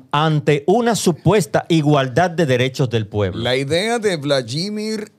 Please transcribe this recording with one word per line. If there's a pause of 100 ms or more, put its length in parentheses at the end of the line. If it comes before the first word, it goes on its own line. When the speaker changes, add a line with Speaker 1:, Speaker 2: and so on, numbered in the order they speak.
(100)
Speaker 1:
ante
una
supuesta
igualdad
de
derechos
del
pueblo.
Speaker 2:
La
idea
de
Vladimir